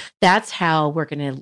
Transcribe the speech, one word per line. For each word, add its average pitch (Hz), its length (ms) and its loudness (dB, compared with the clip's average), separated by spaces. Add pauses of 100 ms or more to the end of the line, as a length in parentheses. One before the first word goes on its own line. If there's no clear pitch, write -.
(200)
that's 190 300 4
how 160 400 0
we're 151 160 -4
gonna 143 360 -6